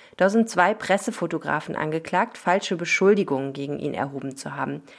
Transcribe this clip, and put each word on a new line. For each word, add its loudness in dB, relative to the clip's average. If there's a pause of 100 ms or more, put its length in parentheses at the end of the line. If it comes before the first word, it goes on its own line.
(180)
Da 6
sind 4
zwei 4
Pressefotografen -2
angeklagt, -2
falsche 0
Beschuldigungen 2
gegen -6
ihn -4
erhoben -6
zu -10
haben. -6 (160)